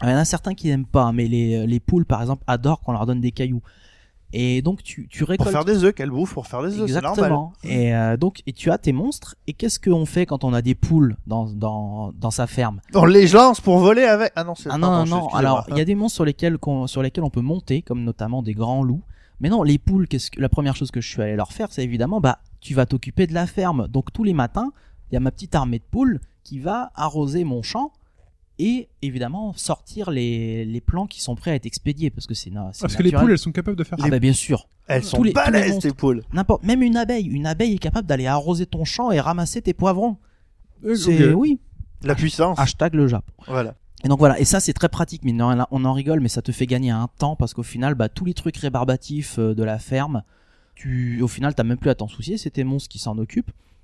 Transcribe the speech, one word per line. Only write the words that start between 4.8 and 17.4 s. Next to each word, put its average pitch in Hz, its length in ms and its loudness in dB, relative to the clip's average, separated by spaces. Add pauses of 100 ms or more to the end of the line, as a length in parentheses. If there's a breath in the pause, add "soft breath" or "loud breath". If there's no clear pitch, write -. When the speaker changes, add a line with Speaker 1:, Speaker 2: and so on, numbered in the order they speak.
Speaker 1:
tu, - 240 -14
tu - 140 -10
Speaker 2:
Pour 147 80 0
Speaker 1:
récoltes 190 220 0
Speaker 2:
faire 156 140 0
des 196 200 4
œufs, 202 100 6
quelle 139 160 -4
bouffe 156 240 -4
pour 123 140 -10
faire 120 120 -8
des 190 200 -4
œufs, 214 100 -2
c'est 131 100 0
normal. 143 100 -2
Speaker 1:
Exactement. 160 420 0 (100)
Et, 120 320 0
euh, 113 220 2
donc, 170 320 -2
et 135 40 -6
tu - 200 0
as 196 60 0
tes 147 140 0
monstres. 196 440 -4 (100)
Et 156 60 -6
qu'est-ce - 260 -4
qu'on 165 280 2
fait 175 200 0
quand 139 160 -4
on 131 100 0
a 120 80 2
des 123 140 0
poules 151 420 4 (120)
dans, 113 160 -2
dans, 107 680 -6
dans 110 180 -4
sa 123 160 -2
ferme ? 107 320 -4 (140)
Speaker 2:
On 185 100 8
les 190 240 10
lance 233 320 10
pour 180 180 4
voler 214 240 6
avec. 220 320 4
Ah 165 80 -2
non, 170 140 -10
c'est - 160 -10
Speaker 1:
Ah 139 40 -2
Speaker 2:
pardon, 165 100 2
Speaker 1:
non, 180 120 4
non, 165 60 2
Speaker 2:
je, 165 80 -2
Speaker 1:
non. 175 60 2
Speaker 2:
excusez-moi. 165 200 -4
Speaker 1:
Alors, 131 300 2
il 147 100 -4
y - 20 2
a 156 40 0
des 196 100 0
monstres 208 220 -2
sur 175 80 0
lesquels 156 340 0
qu'on, 131 300 -4
sur - 120 -4
lesquels 131 220 -2
on 147 80 -2
peut 120 120 -2